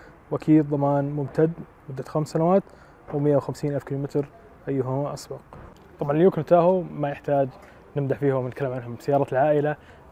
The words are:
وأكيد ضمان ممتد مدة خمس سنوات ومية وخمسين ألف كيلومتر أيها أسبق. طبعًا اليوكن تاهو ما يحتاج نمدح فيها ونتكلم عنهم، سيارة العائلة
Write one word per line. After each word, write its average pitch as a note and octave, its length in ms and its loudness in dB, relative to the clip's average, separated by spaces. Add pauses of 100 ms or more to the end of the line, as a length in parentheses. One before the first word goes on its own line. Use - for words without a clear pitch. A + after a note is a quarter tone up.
(320)
وأكيد D3+ 380 4
ضمان C#3+ 400 0
ممتد D3 420 0 (380)
مدة C3 140 -12
خمس D#3 240 -4
سنوات F3 360 2 (500)
ومية D3 240 2
وخمسين C#3+ 380 -4
ألف C3 80 -4
كيلومتر C#3 420 -4 (420)
أيها C#3 460 -2
أسبق. C3+ 260 -12 (600)
طبعًا C#3+ 120 -2
اليوكن E3 340 4
تاهو F3 360 6
ما D3 280 -6
يحتاج C#3 400 0 (480)
نمدح C3+ 200 -2
فيها C#3 180 0
ونتكلم B2+ 360 -4
عنهم، A#2+ 280 -10
سيارة C#3 320 0
العائلة D3 440 2 (360)